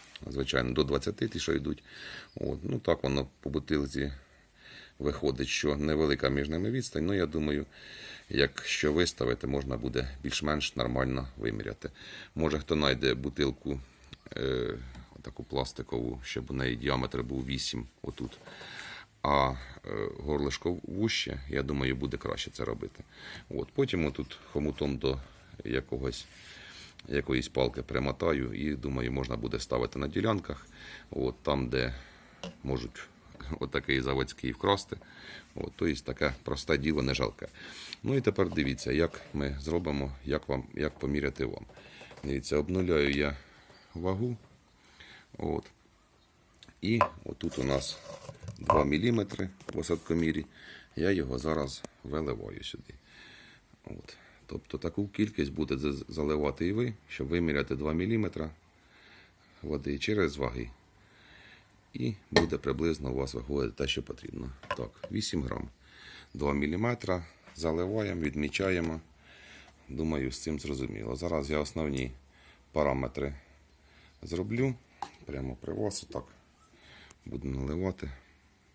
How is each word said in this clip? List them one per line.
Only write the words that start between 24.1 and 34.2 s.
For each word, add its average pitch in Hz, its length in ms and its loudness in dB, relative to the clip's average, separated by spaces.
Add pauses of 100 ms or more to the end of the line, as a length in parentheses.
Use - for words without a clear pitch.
хомутом 73 460 0
до 67 220 2 (440)
якогось, 64 640 -2 (800)
якоїсь 67 400 2
палки 65 340 2
примотаю 65 720 0
і, 73 220 0
думаю, 64 360 -2
можна 64 260 -2
буде 57 220 -2
ставити 62 400 0
на 71 80 -2
ділянках, 101 600 0 (440)
от, 64 320 0
там, 67 260 2
де 62 240 2 (720)
можуть 62 360 -4 (300)
<laughs> - 300 -8
отакий 69 420 0
заводський 65 500 0